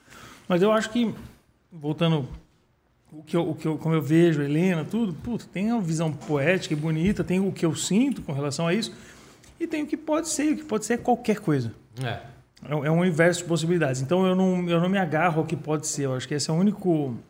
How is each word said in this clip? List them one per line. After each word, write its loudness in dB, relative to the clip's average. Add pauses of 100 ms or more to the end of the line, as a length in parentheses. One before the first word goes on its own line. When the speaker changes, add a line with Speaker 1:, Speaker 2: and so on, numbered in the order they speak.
(480)
Speaker 1:
mas 2
eu 6
acho 0
que, 0 (600)
voltando, 0 (840)
o -20
que -4
eu, 0
o -4
que -6
eu, -2
como 0
eu 2
vejo 4
a 0
Helena, 2
tudo, -2
puta, -8
tem -2
uma 0
visão 0
poética 0
e 0
bonita, 0
tem 0
o 0
que -2
eu 2
sinto 0
com -10
relação -2
a 2
isso, -4 (680)
e -2
tem -4
o -4
que -4
pode -2
ser, 0
o -2
que -12
pode -4
ser 0
é 2
qualquer 0
coisa. 0 (300)
Speaker 2:
É. -8 (320)
Speaker 1:
É, -10
é 0
um 4
universo 4
de -10
possibilidades. 0
Então 2
eu 2
não, 2
eu 2
não 2
me 2
agarro 2
ao -2
que -4
pode -2
ser. -2
Eu -2
acho -6
que -6
esse -2
é 0
o 2
único. 2 (160)